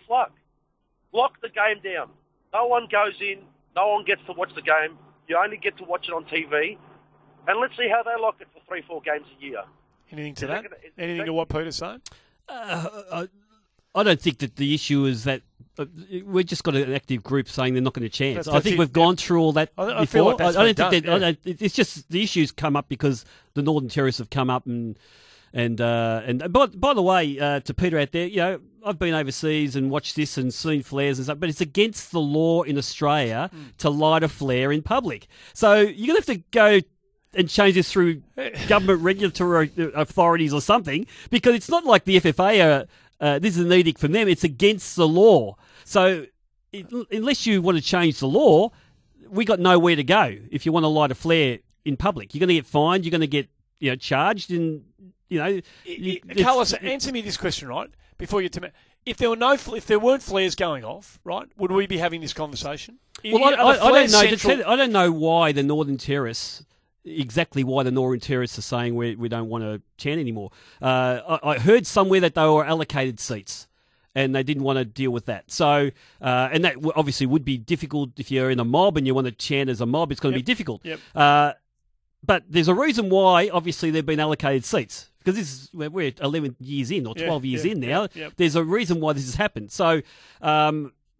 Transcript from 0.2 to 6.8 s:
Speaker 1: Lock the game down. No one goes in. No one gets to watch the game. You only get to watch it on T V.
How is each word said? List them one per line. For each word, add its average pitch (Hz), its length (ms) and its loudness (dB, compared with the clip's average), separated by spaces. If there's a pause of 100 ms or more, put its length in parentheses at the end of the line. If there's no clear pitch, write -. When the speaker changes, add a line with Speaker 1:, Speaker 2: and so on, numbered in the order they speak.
Speaker 1:
Lock 240 280 0
the 226 80 -12
game 214 340 -2
down. 175 280 -10 (420)
No 226 140 0
one 240 240 0
goes 208 300 0
in. 196 180 -8 (360)
No 196 140 0
one 208 160 -2
gets 190 220 -4
to 185 60 -12
watch 170 220 -6
the - 80 -14
game. 156 360 0 (300)
You 165 80 -2
only 208 200 -2
get 202 220 -8
to 190 60 -18
watch 175 240 -8
it 170 60 -10
on 160 120 -8
T 160 180 -6
V. 151 320 -4 (720)